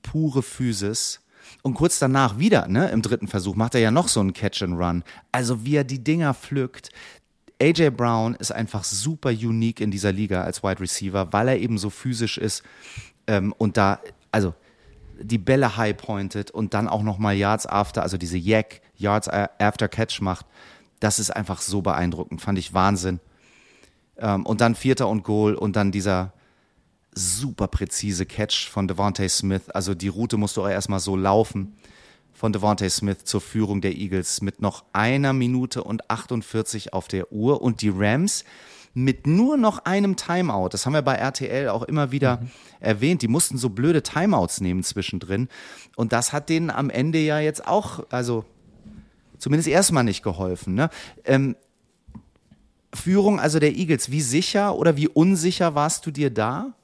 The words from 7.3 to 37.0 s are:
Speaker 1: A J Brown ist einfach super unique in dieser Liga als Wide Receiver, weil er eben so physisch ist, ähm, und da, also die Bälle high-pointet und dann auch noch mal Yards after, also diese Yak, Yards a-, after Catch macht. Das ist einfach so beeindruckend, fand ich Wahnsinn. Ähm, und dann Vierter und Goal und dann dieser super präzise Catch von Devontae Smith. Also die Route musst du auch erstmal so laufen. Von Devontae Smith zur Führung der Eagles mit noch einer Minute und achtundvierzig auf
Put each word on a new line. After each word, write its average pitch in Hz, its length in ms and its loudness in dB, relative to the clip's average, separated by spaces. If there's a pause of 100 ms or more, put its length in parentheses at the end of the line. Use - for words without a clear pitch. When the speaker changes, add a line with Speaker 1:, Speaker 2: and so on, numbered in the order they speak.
Speaker 1:
A 135 60 6
J 156 300 4
Brown 117 380 2
ist - 160 -6
einfach 107 320 -4
super 131 480 -2
unique 113 500 0
in 104 120 0
dieser 98 180 0
Liga 92 320 -2
als - 220 -6
Wide 95 160 0
Receiver, 92 520 -4
weil 107 160 2
er 131 100 2
eben 113 200 -2
so 98 120 -2
physisch 120 460 -4
ist, - 280 -4 (640)
ähm, 101 280 2
und 107 200 0
da, 101 240 4 (320)
also 95 220 2 (680)
die 110 180 -2
Bälle 131 380 2
high-pointet 104 760 -4
und 107 240 -4
dann 107 140 0
auch 104 160 0
noch 101 140 -2
mal 104 180 2
Yards 101 300 2
after, 101 360 0
also 92 160 -4
diese 87 200 -4
Yak, 107 420 0 (160)
Yards 104 320 0
a-, 98 220 0 (100)
after 104 260 2
Catch - 340 -4
macht. 95 260 -2 (520)
Das 110 220 0
ist 101 100 -2
einfach 98 300 -6
so 95 220 -2
beeindruckend, 85 580 -2
fand 101 180 -2
ich - 160 -8
Wahnsinn. 92 460 2 (1000)
Ähm, 101 260 0
und 110 160 -2
dann 117 140 6
Vierter 127 340 2
und 104 140 0
Goal 107 320 2
und 101 220 -2
dann 98 160 2
dieser 95 400 0 (800)
super 98 540 -4
präzise 95 580 -4
Catch - 440 -4
von 98 180 -2
Devontae 98 400 0
Smith. 95 400 0
Also 95 260 -2
die 92 140 -4
Route 110 280 -2
musst 104 200 0
du 101 60 0
auch 98 60 0
erstmal 98 300 -2
so 95 160 -2
laufen. 98 640 2 (560)
Von 110 200 -2
Devontae 104 360 2
Smith 98 360 -2
zur - 180 -2
Führung 101 400 -2
der 95 120 -2
Eagles 92 460 -4
mit 101 220 -6
noch - 220 -4 (100)
einer 135 400 2
Minute 127 500 -2
und - 260 -6
achtundvierzig 110 840 -4
auf 95 120 -4